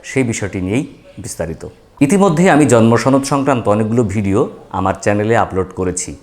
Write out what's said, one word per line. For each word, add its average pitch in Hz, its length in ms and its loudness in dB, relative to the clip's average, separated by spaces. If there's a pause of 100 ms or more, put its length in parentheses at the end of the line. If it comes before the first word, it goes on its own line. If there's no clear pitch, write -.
সেই 131 220 0
বিষয়টি 101 340 -6
নিয়েই 110 180 -2 (400)
বিস্তারিত। 82 400 -8 (420)
ইতিমধ্যে 180 400 2 (100)
আমি 147 180 6
জন্ম 113 180 6 (120)
সনদ 135 280 2
সংক্রান্ত 135 340 0 (100)
অনেকগুলো 113 280 0 (120)
ভিডিও 98 240 0 (400)
আমার 95 240 0
চ্যানেলে 104 400 0
আপলোড 92 260 -4 (100)
করেছি। 90 300 -4 (140)